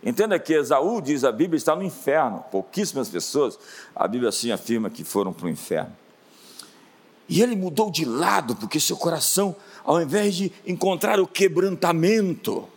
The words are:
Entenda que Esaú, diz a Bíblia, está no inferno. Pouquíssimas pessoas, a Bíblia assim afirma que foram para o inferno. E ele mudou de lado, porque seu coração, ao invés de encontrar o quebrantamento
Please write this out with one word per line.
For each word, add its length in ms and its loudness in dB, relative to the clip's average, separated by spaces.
Entenda 360 0
que 160 0
Esaú, 460 2
diz 240 -2
a 80 4
Bíblia, 240 0
está 180 2
no 80 -6
inferno. 680 -2
Pouquíssimas 580 -4
pessoas, 500 -2
a 120 0
Bíblia 220 0
assim 240 -2
afirma 360 -2
que 140 -12
foram 300 -2
para 140 -8
o 40 -2
inferno. 440 -6
E 140 4
ele 140 2
mudou 340 0
de 140 -2
lado, 500 0
porque 240 -4
seu 180 0
coração, 600 0
ao 160 4
invés 360 0
de 160 -2
encontrar 540 0
o 80 4
quebrantamento 1500 2